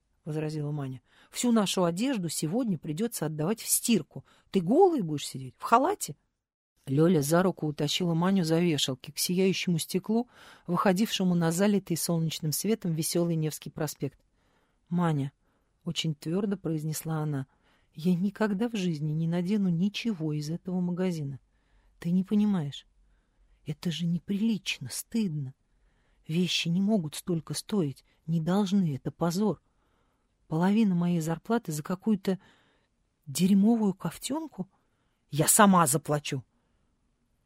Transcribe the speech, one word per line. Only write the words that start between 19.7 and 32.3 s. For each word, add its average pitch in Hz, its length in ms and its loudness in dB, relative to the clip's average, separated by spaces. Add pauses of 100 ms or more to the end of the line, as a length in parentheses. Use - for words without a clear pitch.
из 151 180 -4
этого 180 300 -4
магазина. 170 580 -4 (600)
Ты 175 120 -4
не 185 140 2
понимаешь. 202 640 0 (800)
Это 151 240 -6
же 160 160 -4
неприлично, 190 840 -2
стыдно. 151 640 -4 (720)
Вещи 170 420 0
не 170 120 0
могут 196 340 0
столько 165 400 -4
стоить, 165 500 -4 (220)
не 165 140 0
должны, 180 560 0
это - 140 -8
позор. 175 500 -2 (920)
Половина 190 460 2
моей 175 240 2
зарплаты 165 500 -4
за 151 140 -4
какую-то 190 560 -2 (880)